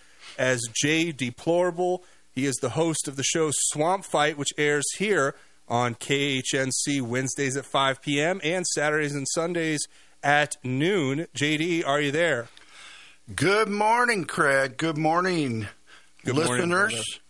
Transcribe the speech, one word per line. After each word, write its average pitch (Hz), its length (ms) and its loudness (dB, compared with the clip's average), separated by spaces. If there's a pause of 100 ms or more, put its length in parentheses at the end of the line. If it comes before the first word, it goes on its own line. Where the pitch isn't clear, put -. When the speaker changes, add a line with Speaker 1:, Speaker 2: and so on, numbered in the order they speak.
(400)
Speaker 1:
as 127 220 2 (120)
Jay 160 380 2
Deplorable. 175 920 -2 (260)
He 131 140 -2
is 139 160 0
the 127 80 -2
host 160 400 0
of 135 80 -8
the 135 80 -2
show 160 260 0
Swamp 170 540 0
Fight, 151 320 0
which 143 200 -4
airs 147 280 2 (120)
here 175 380 2 (320)
on 120 280 0
K - 200 -2
H 139 380 0
N 135 180 0
C 143 300 -2
Wednesdays 131 560 -2
at 135 80 -6
five 135 360 0
P 143 200 0
M 180 200 0
and 170 240 -2
Saturdays 151 480 0
and 139 140 -6
Sundays 165 580 -2 (380)
at 147 400 4
noon. 143 680 0
J 147 240 0
D, 165 260 0
are 139 160 2
you 143 140 0
there? 147 340 0 (880)
Speaker 2:
Good 202 320 2
morning, 214 560 2
Craig. 135 540 2
Good 160 200 -2
morning, 156 680 0 (560)
Speaker 1:
Good 123 120 -2
morning, 143 180 2
Speaker 2:
listeners. 175 400 2
Speaker 1:
brother. 117 100 -6 (260)